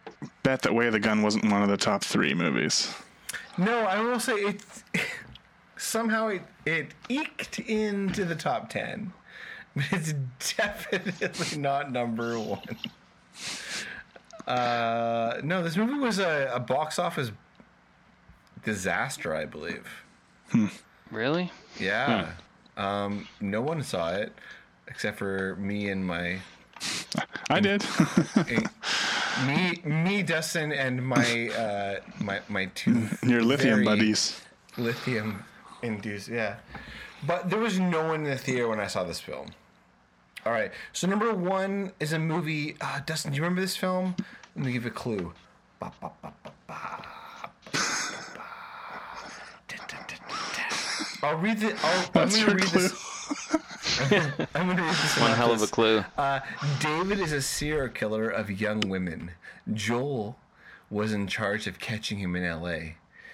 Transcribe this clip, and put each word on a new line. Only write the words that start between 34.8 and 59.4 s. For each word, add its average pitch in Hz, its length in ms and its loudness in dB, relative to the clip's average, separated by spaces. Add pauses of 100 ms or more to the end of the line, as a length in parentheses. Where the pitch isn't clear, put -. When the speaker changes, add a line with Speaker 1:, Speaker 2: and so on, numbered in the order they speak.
Speaker 2:
induced, 104 460 -6
yeah. 113 280 -2 (680)
But 180 240 0
there 202 80 2
was 214 200 2
no 170 300 2
one 156 160 0
in 147 60 0
the 131 80 0
theater 123 280 0
when 110 140 0
I 101 60 0
saw 92 180 -2
this 85 160 -6
film. 69 280 -10 (1000)
All 117 60 2
right, 107 200 0 (220)
so - 120 0
number 214 280 4
one 190 680 0
is 151 140 0
a 160 40 0
movie. 156 600 0
Uh, 139 240 -4
Dustin, 156 280 -4
do 139 40 0
you 147 60 0
remember 180 180 2
this 190 160 -2
film? 185 400 0 (400)
Let 151 80 -2
me 127 80 0
give 120 120 -2
you 117 60 -4
a - 40 -14
clue. 95 400 -4 (460)
Ba, 92 200 -8
ba, - 100 -10 (120)
ba, - 100 -14 (100)
ba, - 80 -16
ba, - 20 -20 (140)
ba, - 400 -10 (640)
ba, - 100 0 (520)
ba, - 80 -12 (1300)
da, - 80 -10 (100)
da, - 120 -12
da, - 180 -10
da, - 0 - (400)
da. - 720 -2
I'll 160 80 2
read 214 240 2
the... 214 220 0
I'll, 180 300 2
Speaker 1:
That's 139 260 6
Speaker 2:
I'm 220 80 6
gonna 214 60 8
Speaker 1:
your - 20 6
Speaker 2:
read 190 100 4
Speaker 1:
clue. 185 240 4
Speaker 2:
this. - 760 -4 (320)
<laughs> 143 560 2
I'm 180 140 2
gonna 180 140 4
read 165 120 2
the 151 260 2
Speaker 3:
One 117 120 8
hell 117 200 6
of 110 100 4
a 107 40 6
Speaker 2:
synopsis. - 40 -4
Speaker 3:
clue. 110 340 6 (120)
Speaker 2:
Uh, 139 240 2 (400)
David 170 400 0
is 160 120 0
a 143 100 2
serial 147 460 0
killer 110 400 0
of 104 220 -2
young 104 300 0
women. 92 520 -2 (400)